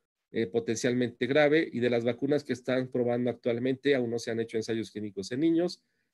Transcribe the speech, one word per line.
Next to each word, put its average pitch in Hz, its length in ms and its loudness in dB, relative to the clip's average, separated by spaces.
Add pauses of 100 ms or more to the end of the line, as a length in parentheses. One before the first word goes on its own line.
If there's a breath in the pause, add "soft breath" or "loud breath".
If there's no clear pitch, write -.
(320)
eh, 113 160 0
potencialmente 120 800 0
grave, 147 440 4
y 120 80 -4
de 120 100 4
las 117 140 0
vacunas 139 400 0
que 127 100 -4
están 127 360 -2
probando 123 400 0
actualmente 127 640 0
aún 123 140 0
no 117 100 -2
se 117 120 -6
han 113 80 -2
hecho 113 180 -4
ensayos 113 340 -4
clínicos 101 400 -8
en 123 100 -2
niños, 165 420 0 (300)